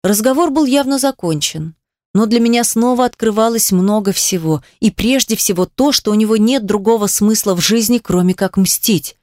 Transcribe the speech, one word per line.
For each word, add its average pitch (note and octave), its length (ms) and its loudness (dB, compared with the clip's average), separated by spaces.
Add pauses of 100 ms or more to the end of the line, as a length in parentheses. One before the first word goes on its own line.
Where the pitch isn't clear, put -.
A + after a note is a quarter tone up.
Разговор C4 460 2
был D4 160 2
явно C4+ 320 0
закончен, E3 760 -4 (380)
но G#3 120 2
для A#3 140 2
меня A#3 240 2
снова B3 420 0
открывалось A3 680 0
много G3 400 0
всего, D#3+ 520 -2 (160)
и G#3+ 120 2
прежде A#3+ 440 -2
всего F#3 300 -2
то, C#4 260 0
что - 200 -2
у - 20 0
него G#3+ 240 2
нет A3 280 0
другого G#3 420 0
смысла G#3 480 0
в F3 60 -2
жизни, A3+ 380 0
кроме F3+ 340 0
как F#3 240 -4
мстить. F#3+ 640 -2